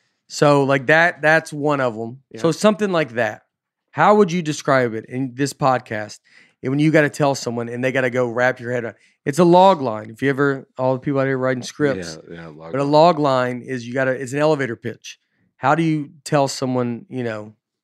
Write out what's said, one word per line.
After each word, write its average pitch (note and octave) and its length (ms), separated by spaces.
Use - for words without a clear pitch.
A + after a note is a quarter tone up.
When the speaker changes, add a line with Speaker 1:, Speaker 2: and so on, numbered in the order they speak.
Speaker 1:
So, C#3+ 360
like, C3+ 220
that, D#3+ 360
that's D#3 300
one D3 280
of B2 180
'em. A#2 240
So C3+ 120
Speaker 2:
Yeah. D#3+ 40
Speaker 1:
something G#3 400
like D#3 200
that. A2 300
How F3+ 240
would F#3+ 160
you F3 100
describe C3+ 520
it A2 120
in B2+ 280
this C#3 180
podcast? B2 680
And C3 100
when C#3+ 60
you D#3 120
gotta D3 200
tell C#3+ 240
someone A#2 340
and A#2+ 160
they C3 80
gotta B2+ 180
go B2 180
wrap B2 320
your A#2+ 120
head A#2+ 120
around, G#2+ 120
it's D3 140
a F3+ 60
log F3+ 380
line. A2 280
If A2+ 120
you C3+ 80
ever, C3+ 360
all C3 160
the B2+ 60
people C#3 200
out C3+ 60
here C3+ 120
writing B2+ 240
scripts, F#2+ 560
Speaker 3:
Yeah, F2 60
yeah, E2+ 140
log D#2 240
Speaker 1:
but C3+ 80
a C#3 40
Speaker 3:
line. C#3+ 80
Speaker 1:
log D#3 260
line B2+ 440
is A#2+ 240
you A#2+ 80
gotta, C3 180
it's B2 200
an C#3+ 60
elevator C#3 380
pitch. - 420
How C#3 180
do E3 80
you D#3 280
tell C#3 240
someone, B2 600
you B2+ 160
know, G#2+ 300